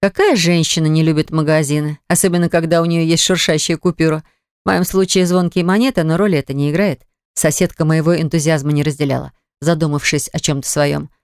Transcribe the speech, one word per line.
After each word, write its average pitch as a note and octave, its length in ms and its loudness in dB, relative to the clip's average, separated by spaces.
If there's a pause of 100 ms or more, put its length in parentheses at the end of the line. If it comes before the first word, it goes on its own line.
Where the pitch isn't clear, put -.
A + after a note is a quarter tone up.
Какая B3 360 0
женщина E3 480 0
не D#3 180 2
любит D#3 260 0
магазины, D3+ 800 -2
особенно F3 400 0
когда E3 340 0
у E3 40 0
неё E3 180 0
есть E3 200 2
шуршащая E3 520 0
купюра? D#3+ 480 -2 (400)
В F#3+ 60 -2
моём F#3 160 0
случае F#3 400 0
звонкие F3+ 400 0
монеты, G3+ 380 0
но D#3+ 120 0
роли F#3+ 220 2
это - 160 -4
не C#3+ 180 -2
играет. F3 340 -2 (280)
Соседка E3 500 0
моего D#3+ 320 2
энтузиазма D#3 560 0
не D3 100 0
разделяла, C#3 520 -4 (260)
задумавшись D3+ 680 -2
о D#3 100 -6
чём-то C#3 300 -4
своём. C#3+ 400 -2 (140)